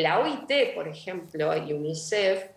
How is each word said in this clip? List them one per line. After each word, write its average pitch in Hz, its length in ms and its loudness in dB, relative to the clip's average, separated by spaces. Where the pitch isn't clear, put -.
la 165 180 4
O 294 60 2
I 285 200 -4
T, 180 280 2
por 160 140 -6
ejemplo, 160 680 -2
y 156 160 -2
unicef 190 840 0